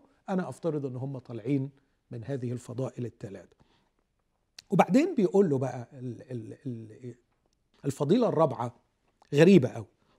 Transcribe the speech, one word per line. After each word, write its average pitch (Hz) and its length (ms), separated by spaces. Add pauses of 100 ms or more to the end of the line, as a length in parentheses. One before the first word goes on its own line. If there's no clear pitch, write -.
(300)
أنا 185 200
أفترض 151 360
إن 127 100
هم 131 220
طالعين 131 520 (420)
من 120 120
هذه 123 280
الفضائل 123 540
الثلاثة. 98 500 (1120)
وبعدين 247 460
بيقول 196 340
له 139 80
بقى 127 360
ال-، 127 380
ال-، 113 340
ال-، 117 500 (720)
الفضيلة 175 440
الرابعة 127 460 (580)
غريبة 151 360
أوي، 107 160 (340)